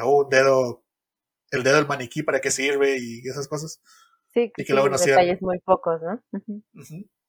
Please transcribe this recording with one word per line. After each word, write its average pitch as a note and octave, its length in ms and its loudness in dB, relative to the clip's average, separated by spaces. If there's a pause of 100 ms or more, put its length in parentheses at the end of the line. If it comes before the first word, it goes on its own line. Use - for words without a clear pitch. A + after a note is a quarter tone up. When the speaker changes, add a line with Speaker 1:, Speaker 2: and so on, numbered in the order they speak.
Speaker 1:
oh, C#3 220 4
un C3+ 60 -8
dedo, C3 540 2 (680)
el B2 120 -4
dedo C3+ 140 6
del D3+ 100 4
maniquí, C#3 380 -6
¿para C#3 160 0
qué C3+ 100 -2
sirve? C#3 480 0
Y A#2 300 -10
esas C3+ 200 -8
cosas. D3+ 320 -10 (520)
Speaker 2:
Sí, A#3 240 -2
Speaker 1:
Y C#3 80 -8
que - 0 -
Speaker 2:
sí, - 80 -4
Speaker 1:
luego C3+ 160 4
no C3+ 80 -2
hacían C#3 220 4
Speaker 2:
detalles F3+ 240 0
muy F3+ 180 -4
pocos, E3+ 420 -2
¿no? F#3 200 -8 (100)
Ujú. G#3 300 -10 (120)
Speaker 1:
Ujú. E3 340 -18 (200)